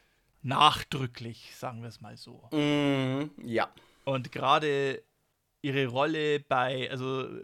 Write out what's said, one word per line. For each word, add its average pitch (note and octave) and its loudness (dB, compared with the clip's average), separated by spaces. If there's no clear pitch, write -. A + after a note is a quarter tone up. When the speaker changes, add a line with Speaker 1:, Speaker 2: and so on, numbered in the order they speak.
Speaker 1:
nachdrücklich, B2+ 0
sagen A#2 -10
wir A#2+ -12
es - -18
mal A2 -16
so. - -20
Speaker 2:
Mm, C#3+ 2
ja. A2+ 0
Speaker 1:
Und C3 -2
gerade C#3 2
ihre C3+ 0
Rolle D3 2
bei, C3 0
also C3 -4